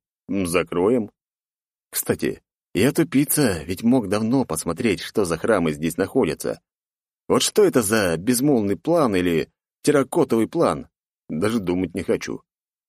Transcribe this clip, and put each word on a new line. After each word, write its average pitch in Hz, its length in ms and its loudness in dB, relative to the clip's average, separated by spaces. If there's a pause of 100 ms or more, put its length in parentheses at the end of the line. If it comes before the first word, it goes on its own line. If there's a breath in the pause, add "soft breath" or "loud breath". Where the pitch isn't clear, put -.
(280)
м, 95 180 -2
закроем. 90 640 0 (800)
Кстати, - 520 -4 (320)
я 123 180 2
тупица, 143 720 0
ведь 92 180 -8
мог 117 260 2
давно 110 360 0
посмотреть, 85 560 -2
что - 240 -2
за 82 120 -2
храмы 85 360 0
здесь 80 240 -4
находятся. 92 640 -2 (680)
Вот 120 140 2
что - 220 4
это 139 180 4
за 95 340 2
безмолвный 113 600 0
план 147 400 0
или 85 340 0 (320)
терракотовый 135 680 2
план? 104 400 -2 (400)
Даже 104 300 -2
думать 90 360 -2
не 95 80 -6
хочу. 80 400 -4 (460)